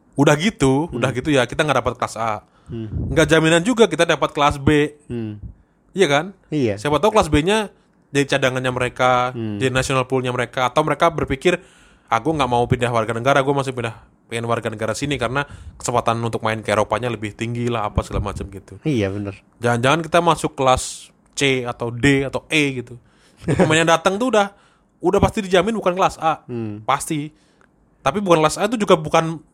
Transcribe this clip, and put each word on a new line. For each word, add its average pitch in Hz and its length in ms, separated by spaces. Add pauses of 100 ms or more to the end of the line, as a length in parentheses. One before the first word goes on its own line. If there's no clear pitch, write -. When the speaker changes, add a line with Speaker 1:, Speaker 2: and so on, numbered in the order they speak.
(140)
Speaker 1:
Udah 147 220
gitu, 147 520
Speaker 2:
Hmm. - 100
Speaker 1:
udah 131 140
gitu 127 180
ya 135 160
kita 139 160
nggak 143 180
dapat 117 160
kelas - 200
A. 110 280 (220)
Speaker 2:
Hmm. 113 220 (220)
Speaker 1:
Nggak 151 200
jaminan 160 320
juga 220 240
kita 165 200
dapat 156 260
kelas 147 260
B. 147 380 (100)
Speaker 2:
Hmm. 110 300 (560)
Speaker 1:
Iya 185 180
kan? 147 160 (220)
Speaker 2:
Iya. 127 300
Speaker 1:
Siapa 147 200
tahu 202 140
kelas 208 160
B-nya 175 400 (420)
jadi 139 200
cadangannya 131 420
mereka, 123 600
Speaker 2:
Hmm. 110 260
Speaker 1:
jadi 127 120
national 131 360
pool-nya 127 260
mereka, 120 340
atau 123 160
mereka 151 280
berpikir, 151 500 (480)
"Aku 113 240
nggak 143 160
mau 120 160
pindah 120 240
warga 117 240
negara, 123 280
gue 135 120
masih 139 200
pindah, 117 280 (260)
pengen 117 200
warga 117 240
negara 110 240
sini 143 220
karena 123 280 (320)
kesempatan 120 420
untuk 117 220
main 110 180
ke 107 140
Eropanya 107 380
lebih 110 240
tinggi 120 340
lah," 117 180
apa 104 160
segala 98 240
macam 98 220
gitu. 95 340
Speaker 2:
Iya, 120 280
bener. 101 260 (220)
Speaker 1:
Jangan-jangan 120 440
kita 165 200
masuk 160 320
kelas - 580 (220)
C 135 300
atau 120 260
D 135 340
atau 127 220
E 156 180 (140)
gitu. 120 180 (460)
Pemain 156 360
yang 165 120
datang 190 260
tuh 240 140
udah, 202 220 (460)
udah 185 220
pasti 196 220
dijamin 185 320
bukan 190 200
kelas 180 240
A. 156 280
Speaker 2:
Hmm. 113 360
Speaker 1:
Pasti. 143 500 (680)
Tapi 143 180
bukan 175 220
kelas 156 180
A 175 80
itu 226 120
juga 196 180
bukan, 160 440 (140)